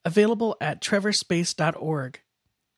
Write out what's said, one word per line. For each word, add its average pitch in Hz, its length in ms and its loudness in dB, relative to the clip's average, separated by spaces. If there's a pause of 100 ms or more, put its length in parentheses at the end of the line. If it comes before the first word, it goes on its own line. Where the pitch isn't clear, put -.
available 208 560 2
at 151 220 -4
trevorspace 196 760 0
dot 160 220 0
org. 143 420 -4 (580)